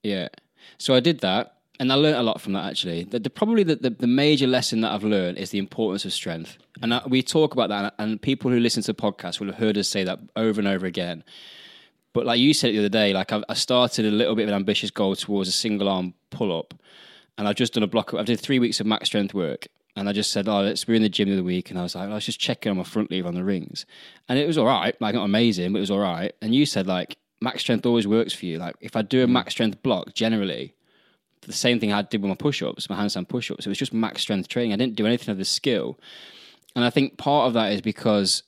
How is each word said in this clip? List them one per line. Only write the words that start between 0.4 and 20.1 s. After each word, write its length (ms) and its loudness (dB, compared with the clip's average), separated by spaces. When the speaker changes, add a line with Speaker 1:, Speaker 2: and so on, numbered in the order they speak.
Speaker 1:
So 180 2
I 60 8
did 200 2
that, 340 0
and 120 0
I 20 4
learnt 240 4
a 40 0
lot 180 0
from 120 -6
that, 160 -2
actually. 360 -4
The, 140 -6
the, 120 -4
probably 320 2
the, 140 4
the, 140 0
the 160 -2
major 400 4
lesson 360 2
that 100 0
I've 120 -4
learned 340 0
is 120 -8
the 80 -2
importance 460 -2
of 80 -6
strength. 460 -8
And 100 0
I, 140 0
we 160 2
talk 320 2
about 160 0
that, 280 -2
and 220 -4
people 300 -2
who 100 4
listen 220 2
to 100 -4
the 80 -6
podcast 400 -4
will 60 -6
have 100 -8
heard 220 2
us 100 0
say 160 -2
that 140 -4
over 240 2
and 80 2
over 160 0
again. 400 -6
But 140 0
like 140 2
you 120 8
said 220 2
the 60 2
other 80 2
day, 240 4
like, 200 0
I, 160 -2
I 60 -6
started 500 2
a 60 4
little 240 2
bit 100 0
of 60 0
an 40 2
ambitious 360 0
goal 260 0
towards 320 -2
a 40 -2
single 360 0
arm 260 -2
pull-up, 440 -4
and 100 0
I've 80 0
just 160 0
done 100 0
a 60 2
block. 260 -2
I 80 -2
did 180 0
three 180 0
weeks 220 2
of 60 -2
max 200 0
strength 280 0
work, 320 -4
and 120 -4
I 40 -2